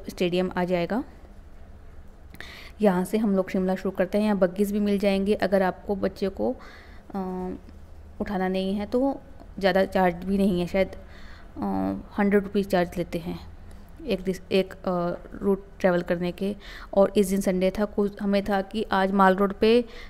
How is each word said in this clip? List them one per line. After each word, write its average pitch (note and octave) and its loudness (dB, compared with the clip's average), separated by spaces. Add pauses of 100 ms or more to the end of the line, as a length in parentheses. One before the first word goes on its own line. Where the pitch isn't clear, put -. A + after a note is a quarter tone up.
स्टेडियम F3+ 0
आ F3+ 2
जाएगा। F3+ 0 (1800)
यहाँ F#3 6
से A3 0
हम G#3 4
लोग F#3 2
शिमला F#3 2
शुरू F#3 -2
करते F#3 0
हैं। G#3 2
यहाँ G#3 4
बग्गीज F#3+ 2
भी G#3 0
मिल G3+ 2
जाएंगे, G3 2
अगर F#3+ 4
आपको F#3 -2
बच्चे G3 -2
को, G#3+ -2 (580)
अ, F#3 -6 (720)
उठाना F#3 -2
नहीं F#3+ 0
है G#3 -4
तो C4 0 (380)
ज़्यादा F#3+ 4
चार्ज F#3 4
भी F#3 -2
नहीं G3 4
है, F3 0
शायद, F#3+ 2
अ, - -6 (240)
हंड्रेड G3+ 4
रुपीज़ G3 -2
चार्ज F3+ 2
लेते E3+ -4
हैं E3 -8 (680)
एक F#3+ 0
डिस-, F3+ -4
एक, F#3+ 2
अ, F3 -2 (280)
रूट G3 0 (140)
ट्रैवल F3+ 4
करने F3 -2
के। G3 -6 (380)
और G3 6
इस G3+ 4
दिन F#3+ 0
संडे F#3 2
था, G#3 -2
कुछ G#3 -2
हमें G3+ 2
था G3+ 0
कि G#3+ -6
आज F#3+ 2
माल F#3+ 6
रोड G3 2
पे A#3 4 (260)